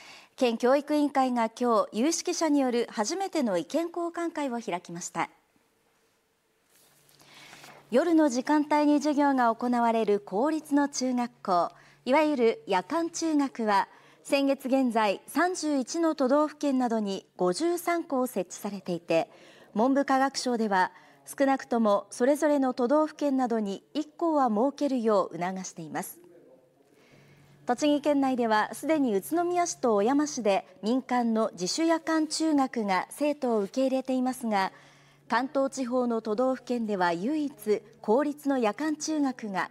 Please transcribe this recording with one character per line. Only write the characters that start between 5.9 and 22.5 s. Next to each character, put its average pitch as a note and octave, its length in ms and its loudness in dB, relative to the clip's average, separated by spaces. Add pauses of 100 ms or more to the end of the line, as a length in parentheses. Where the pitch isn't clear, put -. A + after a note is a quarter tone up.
夜 E4 240 4
の D#4 120 6
時 B3 160 0
間 D4+ 180 2
帯 D4 260 2
に D4 100 6
授 D4 160 0
業 C#4 220 2
が A#3+ 180 4
行 B3 160 -4
わ A#3 220 2
れ A3+ 120 2
る G3+ 160 2
公 G#3 300 -2
立 D#4 240 -2
の C#4+ 160 2
中 B3+ 240 -4
学 A#3+ 180 -2 (120)
校、 F3 260 2 (360)
い B3 80 0
わ D#4 100 4
ゆ D4+ 120 2
る A3+ 300 2
夜 F#3 160 0
間 E4 300 -4
中 D#4+ 240 -2
学 C4 300 0
は、 G3+ 220 2 (360)
先 C#4 240 2
月 C4+ 200 -2
現 B3+ 240 2
在、 G#3+ 360 0
三 F4 260 0
十 D4+ 240 -2
一 C4+ 220 -4
の D#4+ 160 2
都 C4+ 120 0
道 D4 200 4
府 D4 100 -12
県 C#4 220 0
な B3 100 0
ど A3+ 100 0
に G3 280 -4 (100)
五 F3+ 160 2
十 E4+ 240 0
三 E4+ 260 -4
校 B3+ 220 -2
設 G3+ 240 -4
置 - 100 -16
さ G3+ 120 -8
れ G3+ 100 -12
て F3+ 120 -6
い E3+ 60 -4
て、 E3 300 0 (460)
文 B3 180 2
部 C#4 120 2
科 C4+ 120 2
学 C4+ 200 0
省 B3 200 -2
で A3 100 -2
は、 F#3+ 240 2 (460)
少 C#4 80 2
な C4+ 140 2
く - 60 -14
と A#3 140 -2
も G#3 300 2
そ - 160 -2
れ C#4+ 100 4
ぞ D4+ 120 0
れ D4 100 2